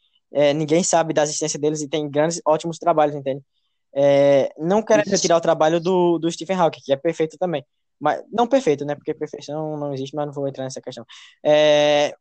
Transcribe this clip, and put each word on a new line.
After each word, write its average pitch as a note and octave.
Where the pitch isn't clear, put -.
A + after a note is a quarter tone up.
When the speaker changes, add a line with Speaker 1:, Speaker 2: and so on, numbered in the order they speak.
Speaker 1:
é, C#3+
ninguém D#3
sabe D#3+
da D3+
existência D3+
deles D3+
e C#3+
tem D3+
grandes, D#3
ótimos D#3+
trabalhos, D3+
entende? C#3
É, C#3
não F#3
quero G#3+
Speaker 2:
Isso. G3+
Speaker 1:
retirar F3
o E3
trabalho D#3+
do, F3
do E3
Stephen E3+
Hawking, D#3
que C3+
é -
perfeito D#3+
também. E3
Mas, D3
não A#3
perfeito, E3+
né? D3
Porque D3+
perfeição D3+
não D3
existe, C3+
mas D3
não D3
vou C#3
entrar C3+
nessa C3
questão. B2
É, D3